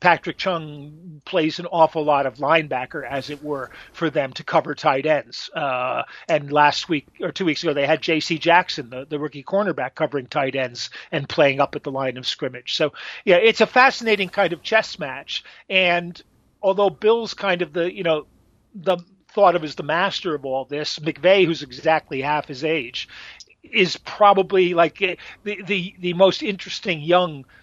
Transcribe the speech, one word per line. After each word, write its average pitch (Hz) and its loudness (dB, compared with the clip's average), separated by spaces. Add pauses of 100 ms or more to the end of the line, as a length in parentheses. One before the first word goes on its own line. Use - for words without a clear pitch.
Patrick 170 2
Chung 156 -8
plays 160 -2
an 175 -10
awful 160 2
lot 143 2
of 123 -4
linebacker, 139 -2
as - -6
it 143 -12
were, 143 -8 (240)
for 165 -2
them 139 -2
to - -12
cover 151 0
tight 139 0
ends. 139 -2
Uh, 127 -2 (260)
and 147 -2
last 147 4
week 151 -2 (160)
or 170 -4
two 190 -4
weeks 151 -2
ago, 165 0
they 139 0
had 151 2
J 160 0
C 165 -4
Jackson, 165 2
the, 131 -12
the 151 -6
rookie 143 -8
cornerback, 190 -2
covering 143 -4
tight 135 -2
ends 123 -6 (200)
and 139 -4
playing 139 2
up 139 2
at 147 -10
the 147 -6
line 131 -4
of 127 -10
scrimmage. 127 -8
So, 151 0 (320)
yeah, 180 4
it's 220 4
a 208 6
fascinating 226 2
kind 185 0
of 165 -12
chess - -2
match. 139 -10 (280)
And 175 0 (400)
although 196 2
Bill's 220 0
kind 180 -2
of 151 -6
the, 170 -2
you 196 -10
know, 160 0 (480)
the 185 0 (360)
thought 190 6
of 170 -2
as 147 -8
the - -12
master 170 -2
of 139 -8
all 131 -4
this, 143 -8
McVay, 175 4
who's 156 -2
exactly 139 -2
half 147 -2
his 139 -12
age, 151 -4 (560)
is 196 0
probably, 190 4
like, 170 2
eh, 180 -2 (280)
the, 208 -8
the, 185 -4
the 180 -2
most 185 4
interesting 190 -6
young, 160 0 (180)